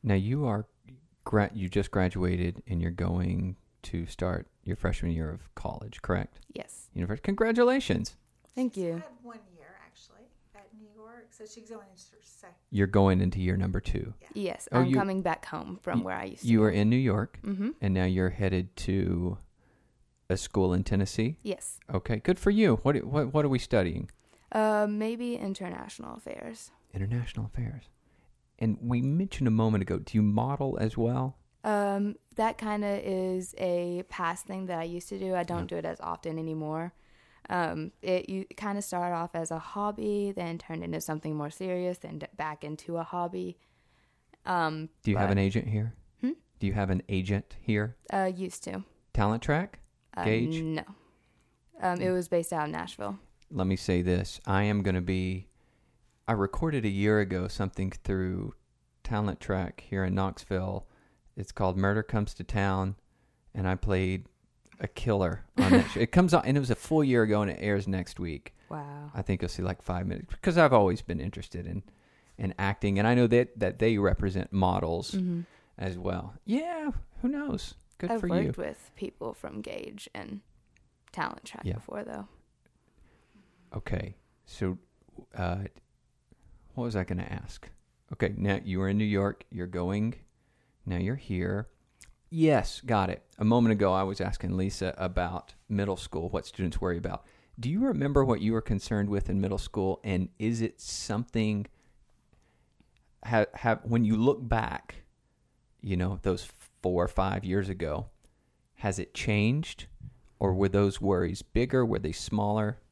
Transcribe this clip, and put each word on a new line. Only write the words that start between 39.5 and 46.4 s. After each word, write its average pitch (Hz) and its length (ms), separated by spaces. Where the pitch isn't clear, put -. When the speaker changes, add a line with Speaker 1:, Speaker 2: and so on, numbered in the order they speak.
Speaker 2:
a 160 80
hobby, 208 720
then 170 260
turned 165 240
into 170 180
something 156 360
more 147 140
serious, 180 480
then 160 200
d-, 143 80
back 156 280
into 156 320
a 165 80
hobby. 180 520
Um, 160 460
Speaker 1:
Do 110 80
you 95 40
have 92 120
Speaker 2:
but 101 40
Speaker 1:
an 98 60
agent 98 300
here? 107 260
Speaker 2:
Hmm? 254 120